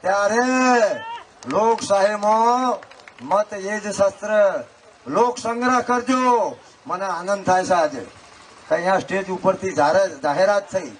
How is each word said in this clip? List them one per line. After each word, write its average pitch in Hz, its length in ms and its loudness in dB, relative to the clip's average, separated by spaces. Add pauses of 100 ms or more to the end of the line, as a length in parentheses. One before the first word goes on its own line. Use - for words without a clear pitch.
ત્યારે 233 720 2 (720)
લોકશાહીમાં 214 1300 2 (440)
મત 196 300 -2
એ 202 280 -6
જ 202 120 -8
શસ્ત્ર, 196 720 0 (420)
લોક 240 320 0
સંગ્રહ 240 420 0
કરજો. 240 760 0 (300)
મને 185 180 -6
આનંદ 185 400 -4
થાય 185 200 2
છે 165 80 0
આજે 151 280 0 (680)
કે 156 60 0
અહીંયા 180 240 0
સ્ટેજ 185 320 -4
ઉપરથી 185 420 -2
જાહેર-, 156 500 2
જાહેરાત 190 480 0
થઈ. 147 300 -6